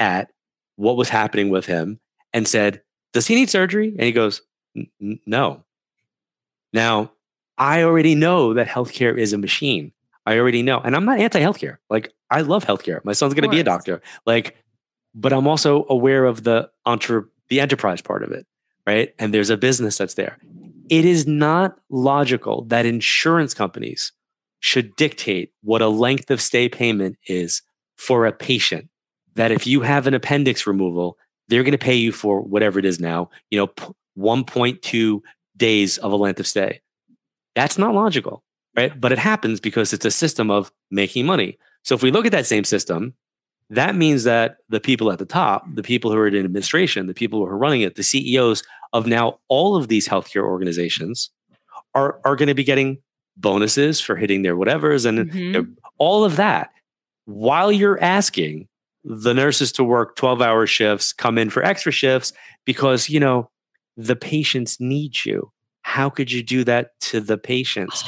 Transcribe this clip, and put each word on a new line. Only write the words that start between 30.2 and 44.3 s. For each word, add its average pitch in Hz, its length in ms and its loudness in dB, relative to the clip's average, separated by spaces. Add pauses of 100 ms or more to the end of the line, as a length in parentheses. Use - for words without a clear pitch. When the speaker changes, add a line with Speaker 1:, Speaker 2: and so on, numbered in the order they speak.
Speaker 1:
removal, 90 520 -2 (300)
they're 120 160 2
gonna 143 120 2
pay 127 200 0
you 113 160 2
for 101 280 0
whatever 101 380 0
it 98 80 2
is 87 120 -2
now, 85 300 -4 (220)
you 107 80 0
know, 101 80 2
p-, - 260 -12 (220)
one 113 300 0
point 123 360 -2
two 110 420 0 (340)
days 107 420 2
of 101 140 -4
a 104 40 2
length 98 240 0
of 92 60 -6
stay. - 340 -2 (760)
That's 139 220 0
not 208 180 0
logical, 196 480 -2 (320)
right? 131 240 0
But 123 140 2
it 127 60 0
happens 113 420 -2
because 107 320 -2
it's - 140 -2
a 107 40 0
system 120 400 0
of 101 220 0 (180)
making 101 360 -2
money. 131 320 -2 (240)
So - 120 -2
if 110 80 -2
we 131 80 4
look 214 140 2
at 226 80 0
that 139 140 2
same 104 180 2
system, 101 480 -2 (560)
that 143 260 0
means 151 300 2
that 117 340 0 (120)